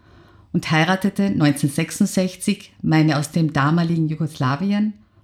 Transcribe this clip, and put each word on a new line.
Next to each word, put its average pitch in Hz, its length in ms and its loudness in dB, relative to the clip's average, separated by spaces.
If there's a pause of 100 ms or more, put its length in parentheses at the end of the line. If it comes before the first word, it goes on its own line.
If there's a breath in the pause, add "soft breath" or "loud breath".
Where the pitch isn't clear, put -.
(520 soft breath)
und - 200 -4
heiratete 190 580 0
neunzehnhundertsechsundsechzig 185 1400 -2 (100)
meine 156 360 4
aus 143 120 -4
dem 160 220 0
damaligen 160 560 0
Jugoslawien, 165 880 -2 (300 soft breath)